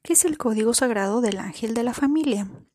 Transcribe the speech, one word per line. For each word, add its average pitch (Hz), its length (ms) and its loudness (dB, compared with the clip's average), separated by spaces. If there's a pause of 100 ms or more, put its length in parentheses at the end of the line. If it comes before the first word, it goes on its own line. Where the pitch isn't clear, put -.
que - 140 -2
es - 100 4
el 320 140 0
código 220 340 0
sagrado 214 480 0
del 240 160 0
ángel 214 380 -6
de 233 80 0
la 240 100 -2
familia. 277 560 0 (260)